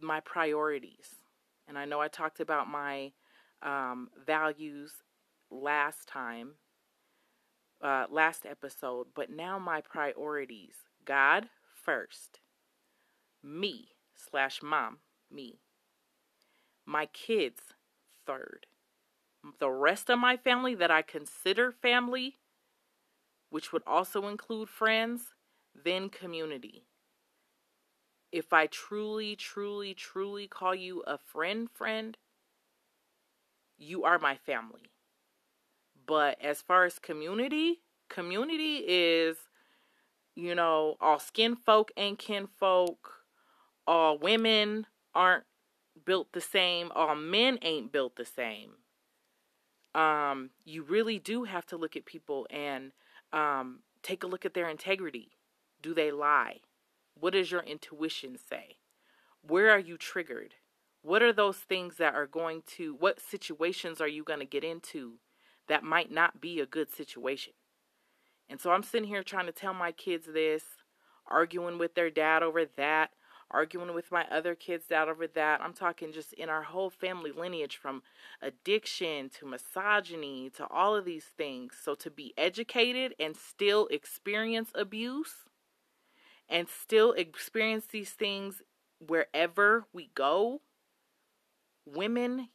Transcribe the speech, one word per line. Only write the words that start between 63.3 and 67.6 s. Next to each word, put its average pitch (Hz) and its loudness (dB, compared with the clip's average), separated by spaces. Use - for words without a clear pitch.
are 156 0
you 151 -6
gonna 147 -6
get 139 -4
into 151 -10
that 151 2
might 160 2
not 160 2
be 170 -6
a 139 0
good 151 -2
situation? 135 -8